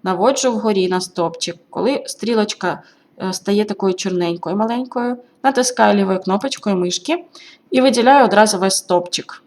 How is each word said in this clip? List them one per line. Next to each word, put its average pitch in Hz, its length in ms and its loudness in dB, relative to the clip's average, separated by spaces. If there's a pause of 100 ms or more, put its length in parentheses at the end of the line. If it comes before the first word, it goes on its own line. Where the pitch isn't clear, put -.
наводжу 240 500 0
вгорі 208 340 0
на 180 140 -2
стовпчик. 170 540 -6 (140)
Коли 254 360 -2
стрілочка, 208 760 -4 (380)
е, 185 120 -6
стає 208 320 0
такою 196 280 -2
чорненькою 175 640 -4
маленькою, 240 640 -4 (260)
натискаю 254 540 2
лівою 190 220 0
кнопочкою 202 560 -4
мишки 180 500 -4 (460)
і 254 100 4
виділяю 254 440 6
одразу 202 340 4
весь 190 160 0
стовпчик. - 720 -4